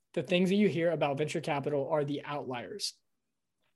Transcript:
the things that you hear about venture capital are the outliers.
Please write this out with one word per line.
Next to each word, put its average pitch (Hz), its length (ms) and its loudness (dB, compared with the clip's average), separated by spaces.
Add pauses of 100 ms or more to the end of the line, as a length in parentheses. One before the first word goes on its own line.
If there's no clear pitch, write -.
(140)
the 165 80 0
things 180 280 2
that 196 40 4
you 208 140 6
hear 165 240 2
about 147 260 0
venture 151 220 -2
capital 143 500 -2
are 151 140 2
the 143 200 -4
outliers. 127 720 -6 (800)